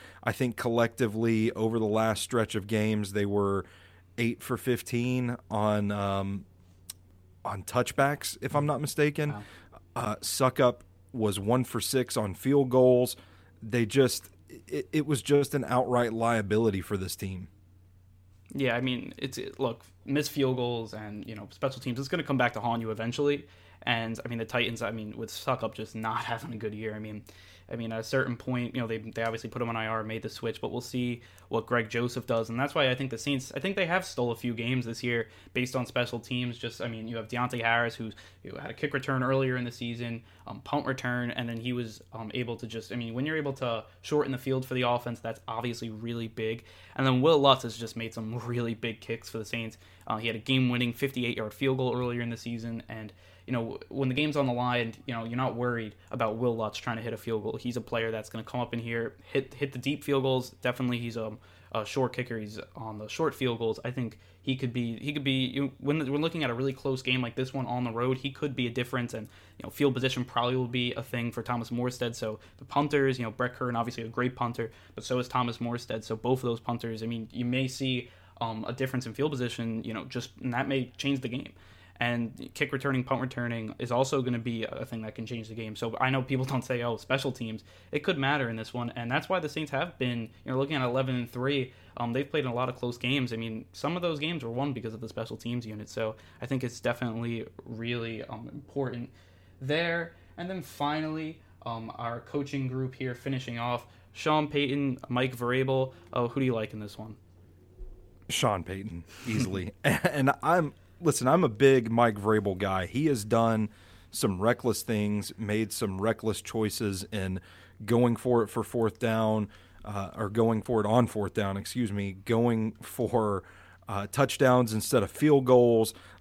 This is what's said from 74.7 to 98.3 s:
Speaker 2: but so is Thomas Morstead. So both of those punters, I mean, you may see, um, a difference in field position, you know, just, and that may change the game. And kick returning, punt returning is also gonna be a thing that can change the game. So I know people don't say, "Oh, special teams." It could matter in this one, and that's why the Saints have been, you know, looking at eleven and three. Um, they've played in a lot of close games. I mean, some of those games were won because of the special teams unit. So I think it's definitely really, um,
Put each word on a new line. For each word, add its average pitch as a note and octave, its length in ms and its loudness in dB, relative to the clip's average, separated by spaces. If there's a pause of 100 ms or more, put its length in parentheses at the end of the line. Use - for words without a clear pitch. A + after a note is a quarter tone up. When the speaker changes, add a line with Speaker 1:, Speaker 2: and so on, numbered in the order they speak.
Speaker 2:
but - 100 -10
so B2+ 140 0
is B2 100 -2
Thomas B2 300 0
Morstead. A#2 460 -4
So A2 120 -4
both B2+ 220 2
of B2+ 60 -6
those A#2 160 0
punters, A2+ 420 -4
I A2+ 40 -2
mean, A2+ 260 -4
you A#2+ 120 -2
may B2+ 240 2
see, B2+ 420 -2 (300)
um, A2+ 260 -4
a - 60 -4
difference B2+ 340 -2
in A2+ 60 -8
field D3 200 0
position, A#2 520 -2
you - 80 -6
know, F#2 140 -6
just, B2+ 240 -6 (100)
and A#2+ 140 -2
that C3 120 0
may C3+ 300 0
change C#3 240 0
the C3 80 -4
game. B2 240 -8 (500)
And A#2+ 520 -2
kick - 180 0
returning, C3 320 0
punt B2+ 160 0
returning A#2 580 -4
is A#2+ 140 -4
also C3+ 300 4
gonna A#2+ 160 0
be A2+ 260 -4
a - 220 -6
thing A2+ 160 -8
that A2 120 -10
can A2+ 120 -8
change A2+ 220 -8
the A2 60 -12
game. A2 220 -8
So A2+ 240 -2
I C3 80 4
know C3 140 4
people B2+ 240 0
don't C3 180 0
say, B2 180 0
"Oh, A#2 140 0
special C3+ 340 0
teams." A2+ 320 -6 (300)
It D3 80 0
could F3 160 0
matter C3+ 320 2
in A2+ 80 -4
this A2+ 160 -8
one, A#2+ 240 -4
and A#2 140 -4
that's D3 180 0
why F#3+ 100 2
the D#3 120 -2
Saints D#3 200 -4
have D#3+ 280 -2
been, A#2+ 320 -2 (140)
you C3+ 60 -6
know, B2+ 60 0
looking C#3+ 200 0
at C3 60 0
eleven B2+ 320 0
and A#2+ 160 -2
three. C3 440 0 (240)
Um, A#2 160 -2
they've C#3+ 140 0
played D3 180 0
in B2 40 -2
a A#2 40 -2
lot B2 160 0
of B2+ 60 -6
close A#2+ 200 -4
games. B2 380 0
I - 20 -2
mean, A2+ 360 -6
some D#3+ 240 -2
of F3 60 -6
those E3 160 0
games D#3 240 -4
were A#2 80 -6
won C3+ 220 -2
because A2+ 220 -6
of B2 80 -12
the A2+ 60 -6
special - 280 -6
teams A#2+ 300 -4
unit. G#2+ 240 -10
So A2 260 -2 (240)
I A#2+ 60 -6
think B2+ 180 0
it's A#2+ 160 -6
definitely A#2 640 -2 (200)
really, A#2 580 -4
um, A#2 260 -12